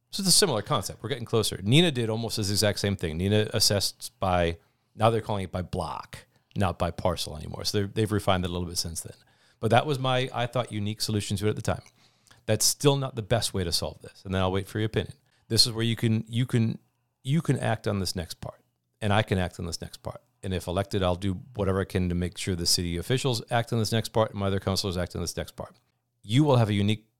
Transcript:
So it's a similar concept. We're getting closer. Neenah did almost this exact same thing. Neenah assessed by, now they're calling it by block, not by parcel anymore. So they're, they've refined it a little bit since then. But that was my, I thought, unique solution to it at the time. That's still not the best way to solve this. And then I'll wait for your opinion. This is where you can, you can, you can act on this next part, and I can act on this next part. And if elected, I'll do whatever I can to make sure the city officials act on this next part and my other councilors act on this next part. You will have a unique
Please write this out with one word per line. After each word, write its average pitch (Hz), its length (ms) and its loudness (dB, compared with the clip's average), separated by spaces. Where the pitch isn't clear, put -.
So - 100 -6
it's 190 80 2
a - 20 6
similar 139 300 4
concept. 104 400 -4
We're 107 80 -6
getting 120 160 -6
closer. - 320 0
Neenah 143 380 6
did 117 160 -2
almost 113 260 -4
this 98 140 0
exact 101 280 2
same 101 160 2
thing. 78 240 -4
Neenah 104 340 2
assessed - 680 0
by, 87 380 2
now 107 140 4
they're 113 100 2
calling 104 240 -2
it 90 80 -10
by 92 120 -4
block, - 560 -8
not 92 240 0
by 87 120 0
parcel 82 440 -4
anymore. 80 300 -10
So - 140 0
they're, 101 80 0
they've 107 240 -2
refined 95 340 2
it 87 40 -4
a 87 40 -6
little 87 140 -4
bit 87 100 -10
since 82 240 -6
then. - 160 -16
But 110 120 -2
that 123 140 6
was 143 140 -2
my, 131 340 0
I 120 120 -2
thought, 120 260 -4
unique 107 300 -4
solution 107 360 0
to 104 100 -2
it - 20 4
at 107 80 0
the - 40 -6
time. - 200 -2
That's 110 180 2
still - 320 4
not 135 200 -4
the 113 80 -4
best 107 300 0
way 95 120 0
to 85 80 0
solve - 300 -4
this. - 200 -20
And 95 100 -6
then 95 80 2
I'll 92 120 2
wait 95 160 -4
for - 100 -6
your 110 60 0
opinion. 107 300 -2
This 113 160 4
is 120 80 -2
where 113 100 -2
you 117 140 0
can, 113 320 2
you 120 160 -2
can, 117 320 0
you 151 180 0
can 131 180 0
act 113 260 -2
on 104 140 0
this - 160 -2
next 87 200 -6
part, - 260 -14
and 104 100 0
I 104 120 4
can 101 140 0
act 87 220 -2
on 87 60 -6
this 82 160 -8
next - 200 -12
part. - 200 -12
And 95 100 -4
if 90 140 -4
elected, 95 360 -2
I'll 90 120 2
do 95 240 -4
whatever 95 260 0
I 92 40 -2
can 90 220 0
to 87 80 0
make 87 220 -4
sure 95 180 -4
the 85 120 -2
city 87 280 0
officials 123 460 -2
act 120 220 0
on 117 60 2
this 107 120 -2
next 110 180 0
part 110 200 2
and 101 100 -8
my 98 80 0
other 98 140 0
councilors 95 340 0
act 87 200 -4
on 92 60 -4
this 82 140 -6
next - 220 -8
part. - 180 -14
You 123 220 4
will 139 100 6
have 113 140 6
a 107 40 0
unique 104 320 0